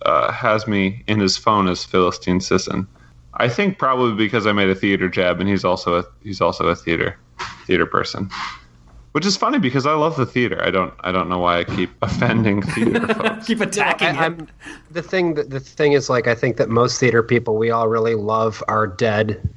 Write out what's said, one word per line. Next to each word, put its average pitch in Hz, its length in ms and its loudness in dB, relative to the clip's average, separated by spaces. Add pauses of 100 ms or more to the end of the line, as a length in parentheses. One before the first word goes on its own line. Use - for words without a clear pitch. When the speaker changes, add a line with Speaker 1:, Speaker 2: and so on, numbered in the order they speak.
Speaker 1:
uh, 67 260 2
has 110 360 0
me 101 400 0
in 107 120 0
his 95 160 2
phone 104 320 2
as 90 160 -2
Philistine 90 560 0
Sisson. 95 480 -2 (460)
I 123 160 0
think 190 300 -2
probably 127 340 2
because 104 320 0
I 107 60 2
made 101 180 4
a 95 60 2
theater 95 340 0
jab, 90 300 0
and 95 100 0
he's 95 160 0
also 90 320 0
a, 87 60 -2 (180)
he's 98 200 -8
also 85 260 0
a 85 80 2
theater, 85 420 -4 (480)
theater 85 220 2
person. 98 420 -4 (840)
Which 160 120 0
is 196 100 0
funny 240 220 0
because 135 300 0
I 151 60 2
love 156 240 0
the 127 80 2
theater. 110 380 0
I 85 60 2
don't, 92 300 0
I 90 120 -4
don't 87 180 0
know 90 100 -2
why 87 200 2
I 87 40 0
keep 90 340 -4
<laughs> - 60 -12
offending 113 580 0
theater 220 460 -2
Speaker 2:
<laughs> 214 80 0
Speaker 1:
folks. - 320 -6
Speaker 2:
Keep 220 140 0
attacking 185 520 0
Speaker 3:
No, 139 60 -4
I, 165 60 2
Speaker 2:
him. 165 220 -6 (180)
Speaker 3:
I'm, - 80 -16 (180)
the 160 100 -8
thing 175 320 0
that, 143 160 -4
the 135 100 -8
thing 147 340 0
is, 135 160 2
like, 123 180 2
I 117 80 4
think 117 220 0
that 110 120 2
most 120 300 2
theater 117 240 4
people, 120 340 0
we 113 140 0
all 117 160 2
really 113 280 0
love 110 520 0
our 107 180 0
dead 107 560 0 (160)